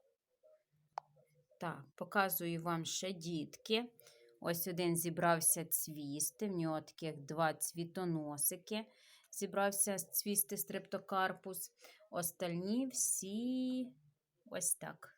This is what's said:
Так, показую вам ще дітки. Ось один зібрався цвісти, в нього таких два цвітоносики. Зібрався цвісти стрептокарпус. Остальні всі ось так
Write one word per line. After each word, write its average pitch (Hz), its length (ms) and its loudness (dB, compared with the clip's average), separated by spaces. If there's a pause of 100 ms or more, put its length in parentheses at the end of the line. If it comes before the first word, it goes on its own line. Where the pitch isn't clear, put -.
(1600)
Так, 151 280 -6 (100)
показую 175 680 2
вам 165 240 0
ще - 260 -2
дітки. 170 760 -2 (540)
Ось 170 280 0
один 170 300 2
зібрався 170 680 4
цвісти, 151 840 -2
в 196 40 0
нього 160 300 0
таких 156 360 -6
два 156 360 2
цвітоносики. 170 1300 -2 (460)
Зібрався 196 680 2
цвісти - 600 0
стрептокарпус. 190 1120 -2 (400)
Остальні 185 760 0
всі 254 1000 0 (580)
ось - 280 0
так - 440 -8